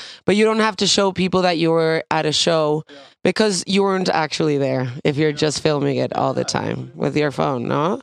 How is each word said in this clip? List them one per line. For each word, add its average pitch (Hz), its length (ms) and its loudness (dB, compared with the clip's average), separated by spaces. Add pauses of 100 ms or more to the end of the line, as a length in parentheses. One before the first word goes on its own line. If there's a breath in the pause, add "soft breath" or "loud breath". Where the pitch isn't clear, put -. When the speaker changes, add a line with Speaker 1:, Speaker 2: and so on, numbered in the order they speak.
(240 loud breath)
Speaker 1:
But 185 100 4
you 214 100 4
don't 220 140 2
have 214 180 0
to 202 120 0
show 196 240 2
people 185 300 0
that 175 160 2
you 165 120 2
were 160 400 2
at 156 160 0
a 156 60 -2
show 156 560 0
Speaker 2:
Yeah. - 80 -20 (260 loud breath)
Speaker 1:
because 190 460 2
you 196 160 2
weren't 185 240 0
actually 156 500 0
there 131 340 -2 (120)
if 151 120 0
you're 156 140 2
Speaker 2:
Yeah. 147 60 -4
Speaker 1:
just 147 240 -2
filming 143 360 0
it 127 200 -2
all 135 180 0
the 127 100 -2
time 120 520 -2
with 139 200 -2
your 147 140 0
phone, 135 380 -2
no? 160 340 -2